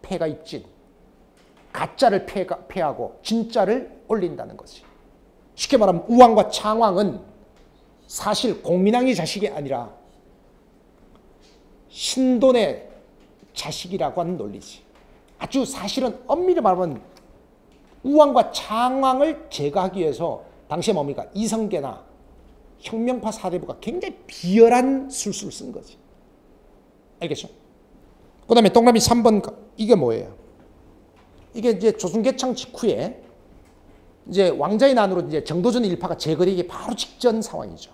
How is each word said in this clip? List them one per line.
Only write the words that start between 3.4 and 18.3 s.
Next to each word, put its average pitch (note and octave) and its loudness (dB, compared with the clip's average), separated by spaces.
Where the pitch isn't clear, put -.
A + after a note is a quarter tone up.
올린다는 F3+ -6
거지. - -20
쉽게 - -2
말하면 F#3 2
우왕과 A#3 8
창왕은 G#3 0
사실 G3+ -4
공민왕의 G#3+ 2
자식이 F3+ -4
아니라 C3 -8
신돈의 B3 2
자식이라고 E3+ -6
하는 F3 -4
논리지. G#2 -12
아주 C4 -4
사실은 G#3+ -6
엄밀히 F4 -2
말하면 F3+ 0
우왕과 C#4 4